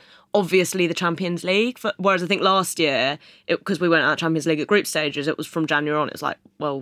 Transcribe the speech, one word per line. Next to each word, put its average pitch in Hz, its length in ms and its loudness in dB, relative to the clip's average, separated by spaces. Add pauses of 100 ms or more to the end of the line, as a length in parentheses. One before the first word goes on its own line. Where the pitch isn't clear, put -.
(320)
obviously 180 540 2
the 165 80 -2
Champions 175 500 -2
League, 214 340 0
for, 214 200 -4
whereas 185 240 2
I 180 40 -4
think 190 160 0
last 190 360 2
year, 139 400 0 (280)
it, - 180 0
'cause 170 160 -2
we 175 80 2
went 160 160 4
out 151 140 2
Champions 160 280 0
League 156 140 2
at 147 60 -4
group 202 200 2
stages, 147 420 -4
it - 80 -2
was 156 100 -8
from 160 200 -4
January 151 340 0
on, 139 80 -2
it - 60 -10
was - 80 -12
like, - 160 -4 (200)
well, 143 240 -4